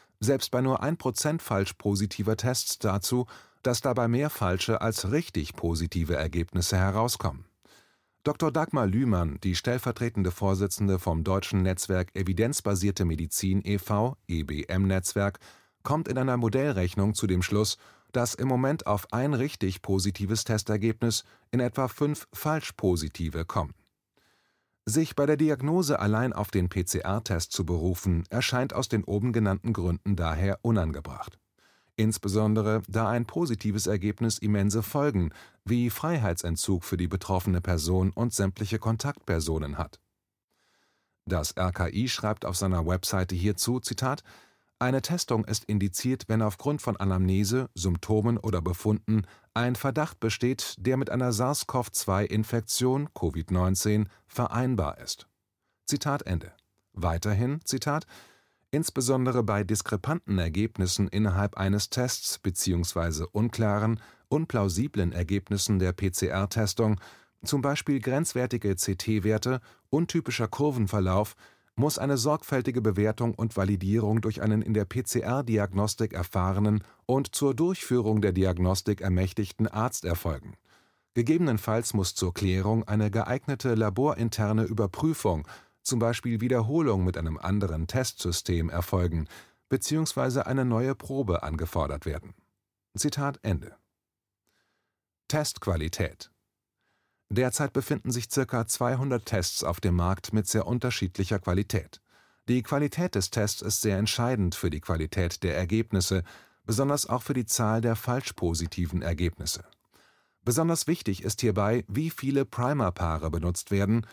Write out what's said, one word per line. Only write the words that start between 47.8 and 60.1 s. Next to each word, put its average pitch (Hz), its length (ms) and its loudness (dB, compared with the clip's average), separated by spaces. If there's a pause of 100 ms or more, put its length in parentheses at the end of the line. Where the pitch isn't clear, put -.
oder 95 240 -2
Befunden 104 640 0 (260)
ein 120 240 0
Verdacht 147 440 -2
besteht, - 580 -2
der 127 180 2
mit 135 140 -2
einer 123 240 0
sars 127 320 0
cov - 260 -2
zwei 98 320 2
Infektion, 120 880 0
covid 80 380 -2
neunzehn, 95 580 2 (180)
vereinbar 117 720 0
ist.“ - 320 -12 (560)
Zitat - 380 -2
Ende. 85 300 -4 (420)
Weiterhin, 107 720 0
Zitat, 147 400 -2 (640)
Insbesondere 127 680 2
bei 104 220 2
diskrepanten 104 760 -2